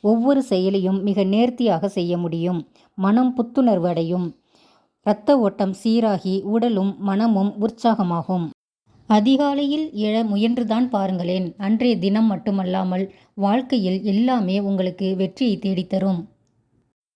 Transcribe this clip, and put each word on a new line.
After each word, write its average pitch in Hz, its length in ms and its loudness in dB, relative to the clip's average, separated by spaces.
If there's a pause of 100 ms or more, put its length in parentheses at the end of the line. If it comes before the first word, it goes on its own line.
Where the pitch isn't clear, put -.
ஒவ்வொரு 240 400 4
செயலையும் 190 580 0
மிக 196 220 0
நேர்த்தியாக 208 680 2
செய்ய 175 280 -2
முடியும். 170 420 -2 (380)
மனம் 220 360 2
புத்துணர்வு 226 560 2
அடையும். 170 380 -2 (760)
இரத்த 247 340 2
ஓட்டம் 196 340 0
சீராகி 220 640 0 (100)
உடலும் 208 540 0
மனமும் 202 600 2
உற்சாகமாகும். 185 880 -2 (640)
அதிகாலையில் 277 800 2 (140)
எழ 214 140 -2 (100)
முயன்றுதான் 226 640 0
பாருங்களேன். 185 680 -2
அன்றைய 220 400 0
தினம் 208 340 2
மட்டுமல்லாமல் 190 760 -2 (300)
வாழ்க்கையில் 202 680 0
எல்லாமே 208 580 2
உங்களுக்கு 185 540 -2
வெற்றியை 190 420 0
தேடித்தரும். 190 640 -2 (960)